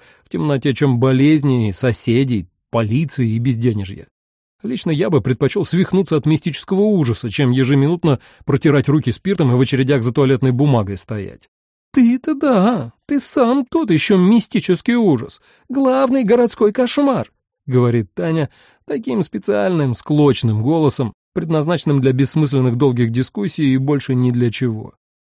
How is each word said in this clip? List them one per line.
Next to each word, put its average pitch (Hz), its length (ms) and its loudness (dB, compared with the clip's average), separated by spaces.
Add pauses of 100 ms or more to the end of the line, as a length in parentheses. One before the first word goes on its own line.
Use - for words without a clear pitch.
(240)
в - 60 -20
темноте, 147 440 -2
чем 131 260 0
болезни, 131 720 2
соседей, 120 760 -2 (240)
полиции 120 580 -2
и 113 100 -2
безденежья. 113 680 -4 (560)
Лично 214 280 -4
я 165 180 -2
бы 147 120 2
предпочел 135 440 -2
свихнуться 180 500 0
от 147 100 -2
мистического 156 540 -2
ужаса, 160 500 0
чем 127 220 0
ежеминутно 139 680 2 (260)
протирать 139 420 2
руки 143 240 0
спиртом 170 400 0
и 123 40 2
в 127 40 2
очередях 127 440 0
за 120 100 -2
туалетной 135 380 2
бумагой 120 460 0
стоять». - 520 -12 (420)
«Ты-то 254 420 2
да, 220 600 0 (120)
ты 285 140 -2
сам 262 500 0
тот 320 220 -2
еще 180 260 2
мистический 196 800 0
ужас, 170 460 0 (280)
главный 262 540 0
городской 220 480 2
кошмар», 247 600 -2 (360)
говорит 120 480 2
Таня 160 340 -2 (380)
таким 233 340 -4
специальным, 185 720 -2
склочным 127 720 0
голосом, 143 500 0 (200)
предназначенным 160 680 -2
для 131 120 2
бессмысленных 131 640 0
долгих 123 340 2
дискуссий 135 600 -2
и 131 40 2
больше 135 380 -2
ни 123 160 0
для 120 180 0
чего. 110 460 -6 (420)